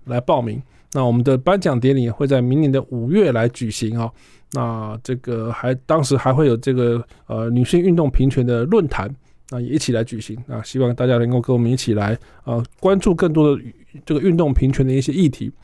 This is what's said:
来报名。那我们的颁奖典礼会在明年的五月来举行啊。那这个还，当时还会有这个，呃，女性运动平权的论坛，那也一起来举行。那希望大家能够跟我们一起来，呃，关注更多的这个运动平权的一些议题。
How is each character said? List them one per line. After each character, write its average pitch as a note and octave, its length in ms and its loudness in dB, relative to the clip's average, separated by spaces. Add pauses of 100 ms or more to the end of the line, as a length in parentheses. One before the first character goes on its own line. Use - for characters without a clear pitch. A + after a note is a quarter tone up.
来 B2 160 -4
报 C#3+ 200 0
名。 A#2+ 220 -6 (300)
那 C3+ 120 0
我 A#2+ 80 2
们 A#2+ 100 2
的 C3 140 2
颁 F3+ 240 2
奖 D3 180 0
典 C3 160 2
礼 B2 140 0
会 B2 180 -2
在 C3+ 140 2
明 B2+ 200 2
年 C#3+ 120 2
的 C3+ 160 0
五 A#2+ 220 -6
月 F3+ 220 4
来 A#2 160 0
举 A#2 220 -6
行 A2+ 280 -4
啊。 A2+ 120 -4 (420)
那 A2+ 500 -6
这 C3 140 -6
个 A#2 360 -6
还， B2 220 -4 (100)
当 D#3 180 0
时 C3+ 140 0
还 C3 160 0
会 D3+ 140 2
有 A#2 100 2
这 C3 160 -2
个， A#2+ 320 0 (220)
呃， A2+ 240 -6
女 B2 120 2
性 E3+ 160 2
运 F3 160 4
动 E3 140 2
平 C3 220 2
权 B2+ 160 0
的 A#2+ 180 0
论 F#3 240 2
坛， G2+ 260 -6 (360)
那 B2 100 -8
也 A#2+ 100 -8
一 C#3+ 60 0
起 C3+ 160 -2
来 A2+ 100 0
举 A#2 160 -8
行。 A2 280 -12
那 A#2 160 -10
希 - 160 -8
望 B2 160 0
大 B2 120 -2
家 B2 120 2
能 A#2+ 100 0
够 B2 100 0
跟 A#2+ 140 0
我 B2 60 2
们 A#2 120 2
一 B2+ 60 0
起 B2 160 -2
来， G#2 240 0 (280)
呃， A#2 200 -4 (160)
关 F#3+ 180 2
注 F#3 160 2
更 E3+ 160 2
多 D3+ 240 4
的 - 80 -6 (440)
这 D#3 80 -2
个 D3+ 60 0
运 F3+ 160 2
动 D3+ 180 2
平 C3+ 180 2
权 C3 140 0
的 C3 40 0
一 C3+ 100 0
些 C3+ 120 -2
议 E3+ 160 4
题。 - 240 -6 (100)